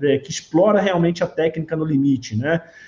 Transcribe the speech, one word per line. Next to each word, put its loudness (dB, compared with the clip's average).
É, 2
que -12
explora 2
realmente 0
a 0
técnica -4
no -2
limite, 0
né? -2